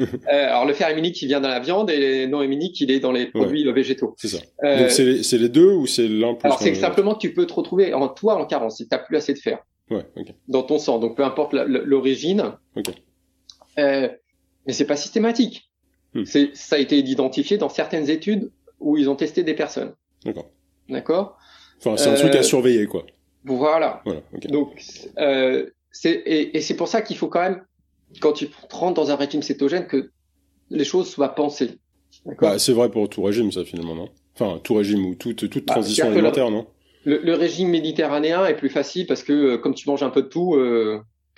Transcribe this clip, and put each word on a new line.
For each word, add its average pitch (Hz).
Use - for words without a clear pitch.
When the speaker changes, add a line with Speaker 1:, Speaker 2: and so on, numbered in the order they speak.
Speaker 1:
Euh, 143
alors, 120
le 143
fer 165
héminique, 165
il -
vient 139
dans 135
la 123
viande 180
et 135
non 143
héminique, 143
il 131
est 135
dans 127
les 123
Speaker 2:
Ouais. 117
Speaker 1:
produits, 139
euh, 127
végétaux. 131
Speaker 2:
C'est 113
ça. 90
Speaker 1:
Euh, 139
Speaker 2:
Donc, 127
c'est 127
les, 123
c'est 123
les 120
deux 165
ou 156
c'est 117
l'un 110
plus -
Speaker 1:
alors, 147
Speaker 2:
l'un 208
Speaker 1:
c'est 175
Speaker 2:
des -
Speaker 1:
simplement 190
Speaker 2:
autres ? 214
Speaker 1:
que 180
tu -
peux 175
te -
retrouver 180
en 139
toi 202
en 151
carence 120
si 117
t'as 131
plus -
assez 143
de -
fer -
Speaker 2:
Ouais, 107
ok. -
Speaker 1:
dans 131
ton 151
sang. 127
Donc, 113
peu 143
importe 147
la, 135
la, 127
l'origine. 139
Speaker 2:
Ok. 101
Speaker 1:
Euh, 139
mais 131
c'est 139
pas -
systématique. -
Speaker 2:
Hmm. 113
Speaker 1:
C'est, 143
ça -
a 147
été 143
identifié 131
dans 147
certaines 156
études 190
où 151
ils 139
ont 139
testé 156
des 156
personnes. -
Speaker 2:
D'accord. 95
Speaker 1:
D'accord ? 165
Speaker 2:
Enfin, 107
c'est 143
un 139
truc 139
à 135
Speaker 1:
Euh, 127
Speaker 2:
surveiller, 123
quoi. 92
Speaker 1:
voilà. 139
Speaker 2:
Voilà, 80
ok. -
Speaker 1:
Donc, 143
euh, 131
c'est, -
et, 156
et 151
c'est -
pour 170
ça 220
qu'il 185
faut 160
quand 175
même, 185
quand 151
tu 147
rentres 180
dans 147
un 143
régime 143
cétogène, 143
que 131
les 139
choses -
soient 139
pensées. 147
D'accord ? -
Speaker 2:
Bah, 98
c'est 131
vrai 117
pour 104
tout -
régime, 104
ça, 90
finalement, 82
non ? 87
Enfin, 98
tout 120
régime 104
ou 92
toute, 107
toute -
Speaker 1:
Bah, -
Speaker 2:
transition 107
Speaker 1:
c'est-à-dire 107
que 107
Speaker 2:
alimentaire, 120
non ? 110
Speaker 1:
le, 147
le 165
régime 170
méditerranéen 156
est 156
plus 139
facile 156
parce 131
que, 143
euh, 139
comme 131
tu -
manges 143
un 127
peu 135
de 131
tout, 170
euh, 113